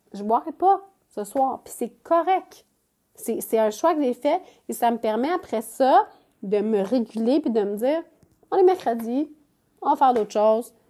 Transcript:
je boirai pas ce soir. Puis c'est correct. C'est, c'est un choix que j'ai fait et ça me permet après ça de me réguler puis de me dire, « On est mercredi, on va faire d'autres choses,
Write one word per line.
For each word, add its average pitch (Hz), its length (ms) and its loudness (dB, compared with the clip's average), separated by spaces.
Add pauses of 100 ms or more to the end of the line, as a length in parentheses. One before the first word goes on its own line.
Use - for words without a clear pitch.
(120)
je 196 100 -12
boirai 233 300 -2
pas 392 300 2 (260)
ce 208 160 -8
soir. 269 400 -2
Puis - 120 -18
c'est - 260 -10
correct. 339 640 0 (480)
C'est, - 260 -6
c'est 220 180 -2
un 220 120 2
choix 320 240 0
que 302 80 -2
j'ai 247 120 0
fait 302 260 -2 (280)
et 240 40 -6
ça 233 180 0
me 233 80 -2
permet 233 320 -2
après 349 320 -4
ça 294 460 2 (340)
de 202 160 0
me 214 220 0
réguler 226 600 0
puis 311 100 -4
de 226 120 0
me 214 140 -4
dire, « 277 260 -2 (480)
On 392 60 -2
est 381 80 6
mercredi, 254 680 0 (500)
on 277 100 -2
va - 60 2
faire 262 160 4
d'autres 214 200 -2
choses, 220 420 2 (160)